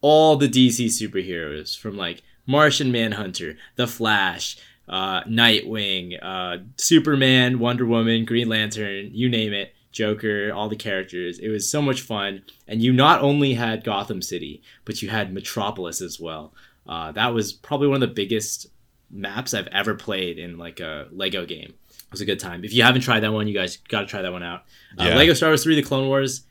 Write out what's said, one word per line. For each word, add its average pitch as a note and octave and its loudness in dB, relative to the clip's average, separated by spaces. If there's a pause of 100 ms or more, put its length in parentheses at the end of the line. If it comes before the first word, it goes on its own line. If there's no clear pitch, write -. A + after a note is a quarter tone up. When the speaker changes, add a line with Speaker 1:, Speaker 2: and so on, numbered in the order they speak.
Speaker 1:
all D#3 8
the C#3 4
D B2+ 8
C A#2 0
superheroes F2 -6
from, G#2 -10
like, F2 -8 (220)
Martian C#3+ 4
Manhunter, G2+ -4 (220)
The A#2+ 0
Flash, G2+ 0 (320)
uh, F#2+ -2
Nightwing, G#2 0
uh, F2+ -6 (180)
Superman, C3 4
Wonder A#2+ 0
Woman, A2+ 2
Green A#2 0
Lantern, G#2+ -4
you B2 0
name A2 0
it, G2+ -8 (200)
Joker, G#2+ -2
all G#2 -4
the G#2+ -4
characters. F#2 -6
It G#2 -8
was G#2+ -4
so D3+ -2
much C3 0
fun. G2+ -6 (240)
And A2+ -2
you B2 4
not C#3 6
only C#3+ 4
had A2+ -4
Gotham G2+ -4
City, D#2 -10 (220)
but - -10
you G2 -8
had G#2 -2
Metropolis G2 -6
as E2+ -12
well. D#2+ -12 (320)
Uh, D#2+ -10
that A#2+ 0
was A2 -2
probably C#3+ -2
one C#3 2
of G#2+ 0
the - -12
biggest G#2 -4 (440)
maps G2 -8
I've G2 -4
ever G2+ -2
played F#2 -6
in, E2+ -14
like, E2+ -16
a D#2 -10
Lego F#2 -4
game. D#2 -14 (140)
It - -20
was G#2 -10
a G2 -6
good F#2+ -2
time. F2 -10
If G#2+ -10
you A#2 6
haven't B2+ 6
tried A2+ 2
that A2 0
one, G#2+ -2
you G#2 -4
guys F#2 -4 (100)
gotta G#2 -2
try G2 -8
that F#2 -6
one F2+ -10
out. F2 -10 (380)
Uh, - 0
Speaker 2:
Yeah. E2 4
Speaker 1:
Lego D#3+ 8
Star D#3+ 4
Wars D#3 4
Three: D#3+ 4
The D3 2
Clone C3+ -2
Wars C3+ 0